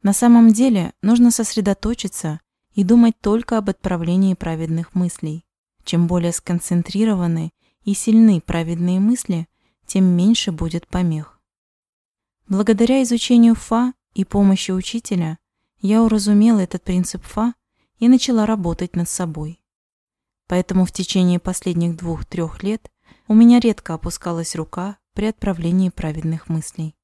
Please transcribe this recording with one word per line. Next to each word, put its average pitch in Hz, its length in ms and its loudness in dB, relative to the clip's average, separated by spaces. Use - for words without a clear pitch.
На 202 80 2
самом 233 400 6
деле 214 400 0
нужно 240 300 4
сосредоточиться 202 1080 -4
и 202 100 0
думать 233 380 4
только 226 360 -2
об 202 120 -4
отправлении 185 640 -2
праведных 165 600 -6
мыслей. 165 520 -6
Чем 175 200 0
более 170 280 -2
сконцентрированы 175 1200 -4
и 202 100 -4
сильны 220 480 4
праведные 170 580 -4
мысли, 196 480 -2
тем 190 160 0
меньше 185 480 2
будет 165 340 -8
помех. 160 540 -4
Благодаря 226 540 2
изучению 233 520 4
Фа 240 380 -2
и 190 100 -2
помощи 196 460 0
учителя 185 680 -6
я 214 240 2
уразумела 214 560 4
этот 180 240 -6
принцип 180 400 -4
Фа 233 300 -4
и 233 100 4
начала 240 360 2
работать 180 520 -4
над 170 100 -2
собой. 156 560 -10
Поэтому 180 340 0
в 175 80 -2
течение 180 460 0
последних 170 580 -4
двух-трех 165 680 -8
лет 214 280 -8
у 214 80 0
меня 233 240 8
редко 220 340 -2
опускалась 165 600 -8
рука 180 420 -8
при 202 120 -4
отправлении 185 640 -2
праведных 160 600 -8
мыслей. 160 540 -8